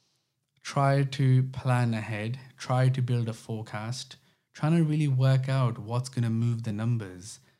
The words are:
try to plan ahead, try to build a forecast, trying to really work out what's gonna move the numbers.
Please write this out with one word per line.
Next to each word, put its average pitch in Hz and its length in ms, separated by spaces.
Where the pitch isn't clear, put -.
try 139 400
to 131 420
plan 123 480
ahead, 110 460
try 131 320
to 131 140
build 120 260
a 107 60
forecast, 110 840
trying 156 200
to 170 80
really 151 240
work 131 440
out 127 280
what's 120 300
gonna 117 220
move 113 320
the 110 100
numbers. 104 680